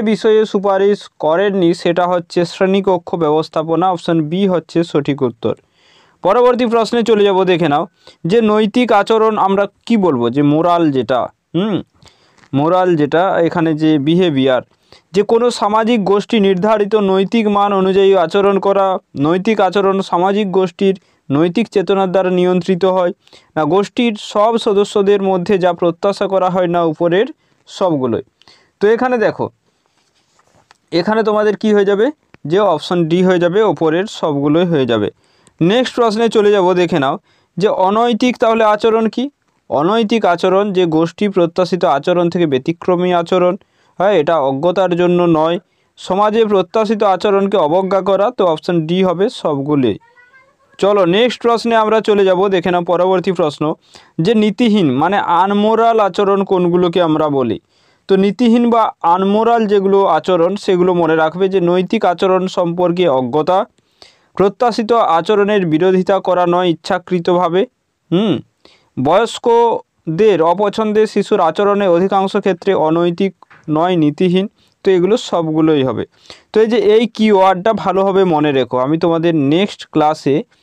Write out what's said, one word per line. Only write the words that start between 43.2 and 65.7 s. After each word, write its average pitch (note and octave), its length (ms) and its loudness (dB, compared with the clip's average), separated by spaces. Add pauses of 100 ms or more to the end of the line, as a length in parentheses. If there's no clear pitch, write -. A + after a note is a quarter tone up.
আচরণ, F3+ 320 0 (460)
হ্যাঁ, G3 220 2
এটা E3 140 0 (140)
অজ্ঞতার F3 420 -2 (100)
জন্য F3 180 2 (200)
নয়, E3 180 0 (420)
সমাজে G#3 420 0 (100)
প্রত্যাশিত G#3 500 -2 (140)
আচরণকে G3 420 0 (100)
অবজ্ঞা F#3+ 420 0
করা, G3 180 2 (100)
তো F3+ 60 0 (100)
অপশন F3 220 -4 (120)
ডি F3 100 -2 (100)
হবে F3 180 -2 (160)
সবগুলোই। C#3 560 -2 (840)
চলো G3+ 200 2 (140)
নেক্সট A#3 300 0
প্রশ্নে A#3 380 0
আমরা G#3+ 140 2 (120)
চলে G3+ 200 2
যাব, F#3 100 2 (160)
দেখে F3+ 160 -2
নাও F3 200 -2
পরবর্তী F3+ 480 0
প্রশ্ন D3+ 240 -2 (640)
যে G#3+ 60 2 (120)
নীতিহীন G#3+ 440 0 (140)
মানে F#3 160 0 (260)
আনমোরাল A3 540 0 (100)
আচরণ G3 320 0 (120)
কোনগুলোকে F3 480 0 (100)
আমরা D#3 180 0 (100)
বলি? A#2+ 200 -2 (520)
তো G3 40 2 (100)
নীতিহীন A3+ 400 2 (100)
বা A3+ 100 2 (320)
আনমোরাল A3 460 2 (100)
যেগুলো G3 280 2 (180)
আচরণ F3 340 2 (120)
সেগুলো F3+ 280 2 (100)
মনে D#3+ 220 2
রাখবে E3 300 -2
যে G3 60 0 (100)
নৈতিক F#3 320 0 (120)
আচরণ F#3 300 0 (140)
সম্পর্কে F3 480 -2 (140)
অজ্ঞতা, D3+ 400 -2 (800)
প্রত্যাশিত G#3+ 540 0 (260)
আচরণের G3+ 460 0 (100)